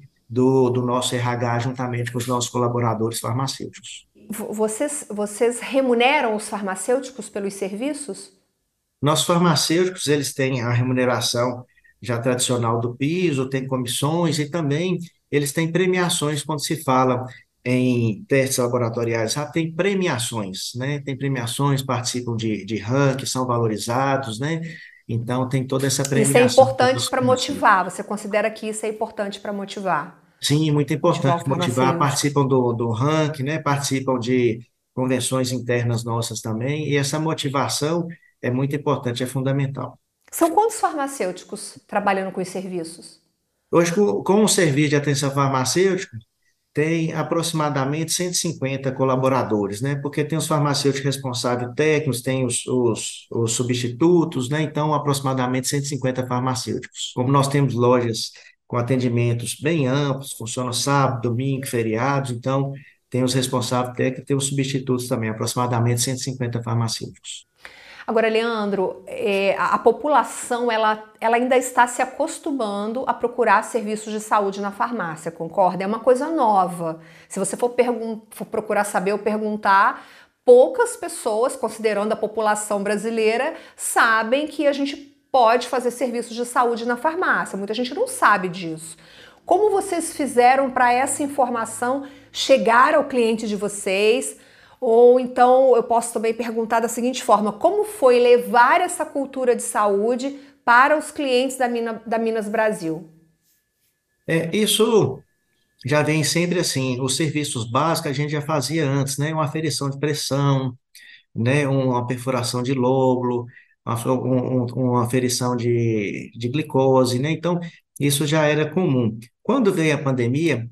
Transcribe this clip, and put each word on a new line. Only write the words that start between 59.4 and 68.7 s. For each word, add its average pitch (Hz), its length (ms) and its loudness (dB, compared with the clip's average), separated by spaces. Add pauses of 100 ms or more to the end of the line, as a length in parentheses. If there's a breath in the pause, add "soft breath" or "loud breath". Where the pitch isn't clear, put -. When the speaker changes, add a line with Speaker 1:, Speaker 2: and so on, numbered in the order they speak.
Speaker 1:
bem 151 320 0
amplos, 139 460 -2
funciona 120 400 -6
sábado, 123 560 0
domingo, 131 360 -2
feriados, 123 640 -2
então 135 420 -2 (360 loud breath)
tem 127 140 0
os 127 100 0
responsáveis 123 640 -2
técnicos, 127 300 -2
tem 143 100 0
os 135 120 -2
substitutos 131 600 -2
também, 113 220 -2
aproximadamente 120 720 0
cento 131 160 -2
e - 60 -8
cinquenta 120 380 -6
farmacêuticos. - 840 -6 (640 loud breath)
Speaker 2:
Agora, 220 220 2
Leandro, 214 800 -2